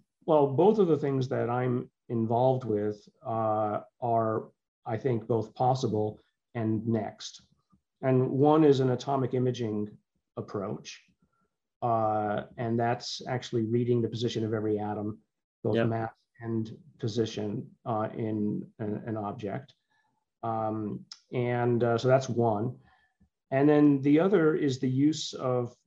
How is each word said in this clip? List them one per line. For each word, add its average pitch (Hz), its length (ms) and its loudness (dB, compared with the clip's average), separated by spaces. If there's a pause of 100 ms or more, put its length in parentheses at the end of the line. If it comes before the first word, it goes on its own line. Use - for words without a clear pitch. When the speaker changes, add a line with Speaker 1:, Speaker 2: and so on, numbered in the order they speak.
(260)
Speaker 1:
well, 151 220 6
both 180 300 4
of 185 100 6
the 151 100 4
things 135 300 -2
that 117 220 -2
I'm 127 400 -2 (180)
involved 120 560 2
with, 107 420 -2 (200)
uh, 110 540 -2 (200)
are, 113 480 0 (380)
I 117 100 -4
think, 117 300 -2
both 113 280 -2
possible 110 680 0 (340)
and 110 320 -2
next. - 560 -4 (600)
And 131 280 2
one 151 340 6
is 139 160 6
an 131 100 2
atomic 131 440 -2
imaging 117 540 -2 (480)
approach. 107 640 -10 (800)
Uh, 107 600 0 (160)
and 117 200 -2
that's 120 500 -2
actually 123 360 -4
reading 120 360 0
the 113 80 0
position 110 360 -4
of 110 100 -2
every 107 240 -2
atom, 104 400 -6 (460)
both 113 120 0
Speaker 2:
Yep. 117 120 2
Speaker 1:
mass 113 240 -4 (280)
and 113 360 -6 (220)
position, 110 680 -4 (180)
uh, 110 300 -2
in 104 480 -4 (140)
an, 104 280 -6
an 110 100 -6
object. 104 580 -8 (680)
Um, 110 600 -4 (280)
and, 120 500 0
uh, 117 160 2
so 127 100 0
that's 131 200 4
one. 117 480 0 (760)
And 139 180 4
then 147 340 6
the 143 180 6
other 170 340 4
is 135 240 0
the 135 100 -2
use 147 460 0
of, 123 400 -2 (120)